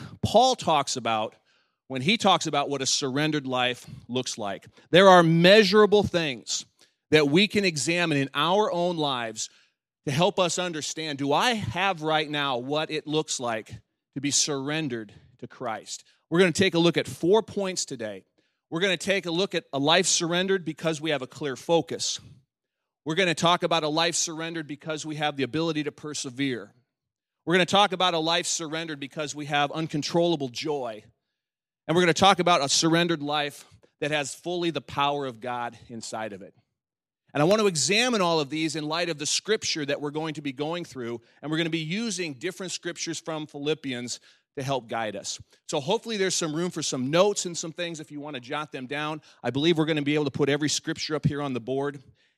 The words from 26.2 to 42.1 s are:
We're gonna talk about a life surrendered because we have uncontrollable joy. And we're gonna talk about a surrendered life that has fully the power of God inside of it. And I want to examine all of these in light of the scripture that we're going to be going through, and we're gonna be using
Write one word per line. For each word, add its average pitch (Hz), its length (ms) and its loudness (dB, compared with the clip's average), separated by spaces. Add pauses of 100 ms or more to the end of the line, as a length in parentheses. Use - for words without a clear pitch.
We're 170 80 2
gonna 180 100 6
talk 196 280 4
about 185 200 0
a 165 60 0
life 165 260 0
surrendered 160 540 -6
because 143 340 -8
we 147 140 -10
have 147 240 2
uncontrollable 160 800 -2
joy. 123 540 -8 (840)
And 160 80 2
we're 185 80 6
gonna 165 100 6
talk 190 240 8
about 170 240 4
a 139 80 -2
surrendered 165 540 2
life 147 420 -4 (340)
that 147 120 -2
has 147 240 -2
fully 170 340 -4
the 143 120 -4
power 143 440 -2
of 120 140 -10
God 120 360 -8 (120)
inside 110 460 -10
of 95 100 -16
it. 87 100 -20 (800)
And 143 80 2
I 151 40 4
want 208 160 4
to 208 60 4
examine 202 540 2
all 170 180 2
of 139 120 -4
these 160 240 -4
in 151 80 -6
light 170 260 -4
of 151 80 -4
the 147 80 -8
scripture 175 600 -2
that 139 140 -2
we're 143 120 -6
going 156 240 -6
to 151 60 -12
be 143 100 -6
going 156 340 -6
through, 120 340 -10 (220)
and 143 80 -10
we're 160 80 -2
gonna 165 140 -2
be 165 80 -2
using 175 560 -6